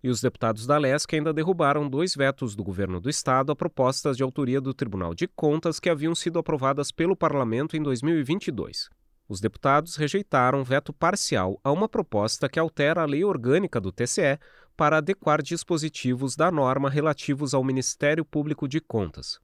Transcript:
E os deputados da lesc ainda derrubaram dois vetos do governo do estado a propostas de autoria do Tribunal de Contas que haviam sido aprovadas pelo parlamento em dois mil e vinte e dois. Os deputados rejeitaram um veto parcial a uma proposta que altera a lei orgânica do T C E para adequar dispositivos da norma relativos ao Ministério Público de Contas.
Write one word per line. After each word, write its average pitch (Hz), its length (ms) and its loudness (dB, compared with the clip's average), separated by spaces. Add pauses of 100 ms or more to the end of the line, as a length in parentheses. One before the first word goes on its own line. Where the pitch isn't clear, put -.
E 131 60 -2
os 120 120 0
deputados 113 460 -2
da 147 120 4
lesc 143 360 0
ainda 156 180 0
derrubaram 151 560 2
dois 147 280 -2
vetos 135 400 0
do 101 80 -6
governo 92 360 -2
do 107 80 -4
estado 135 440 0
a - 20 0
propostas 135 600 0
de 131 80 0
autoria 131 360 0
do 135 140 -4
Tribunal 92 400 -4
de 175 140 -4
Contas 160 500 0
que - 100 -2
haviam 160 240 0
sido 165 280 -2
aprovadas 143 500 -2
pelo 170 240 0
parlamento 143 640 0
em 156 80 -2
dois 127 180 0
mil 160 160 2
e 139 60 0
vinte 160 240 -2
e - 20 -2
dois. - 400 -6 (380)
Os 92 120 -8
deputados 139 540 0
rejeitaram 143 640 2
um 135 60 -2
veto 135 280 0
parcial 135 720 0
a 139 80 0
uma 196 180 2
proposta 113 600 0
que - 100 -2
altera 160 440 2
a 156 40 0
lei 143 160 0
orgânica 156 580 2
do 92 120 -4
T 120 160 -2
C - 140 0
E 143 160 2 (380)
para 156 200 4
adequar 156 440 2
dispositivos 139 960 -4
da 170 160 2
norma 135 400 2
relativos 147 640 0
ao 131 80 4
Ministério 139 640 0
Público 151 420 -4
de 147 140 -2
Contas. - 640 -6